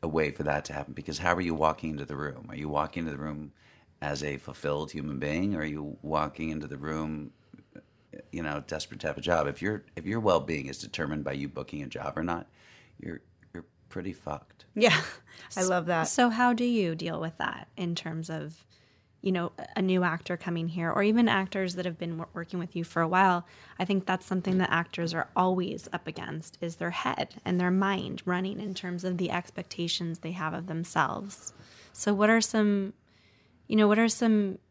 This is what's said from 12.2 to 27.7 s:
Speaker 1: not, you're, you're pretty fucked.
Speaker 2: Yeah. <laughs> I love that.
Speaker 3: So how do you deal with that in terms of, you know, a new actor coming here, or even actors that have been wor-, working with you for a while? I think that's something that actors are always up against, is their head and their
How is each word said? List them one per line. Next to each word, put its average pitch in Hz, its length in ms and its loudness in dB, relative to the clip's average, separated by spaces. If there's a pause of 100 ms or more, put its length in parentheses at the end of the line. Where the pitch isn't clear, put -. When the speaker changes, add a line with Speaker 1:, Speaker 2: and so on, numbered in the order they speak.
Speaker 1:
not, 85 240 -4 (540)
you're, - 200 -8 (340)
you're 85 100 -10 (240)
pretty 92 240 -8
fucked. - 520 -10 (100)
Speaker 2:
Yeah. 202 260 6 (260)
<laughs> - 300 -12
I 190 60 2
love 180 240 2
that. 165 180 2
Speaker 3:
So 240 260 6
how 247 220 4
do 240 120 2
you 214 300 2
deal 165 260 -4
with 165 180 -6
that - 380 -4
in 170 200 -2
terms 160 340 -6
of, 156 340 -8 (560)
you 190 120 0
know, 175 180 0 (240)
a 208 80 2
new 185 220 4
actor 170 320 0
coming 170 320 -2
here, 165 240 -2
or - 100 2
even 220 260 6
actors 190 460 2
that 180 100 -4
have 170 140 -4
been 170 200 -4
wor-, 165 160 -8
working 170 260 -4
with 160 160 -6
you 170 80 -2
for 170 180 0
a 165 60 2
while? 180 360 6 (360)
I 190 40 2
think 190 220 2
that's 185 200 0
something 185 320 0
that 185 120 4
actors 170 420 0
are 165 220 -2
always 185 580 2
up - 140 -6
against, 160 540 -8
is 165 160 -6
their 170 160 -2
head - 420 -2 (100)
and 180 160 2
their 180 120 4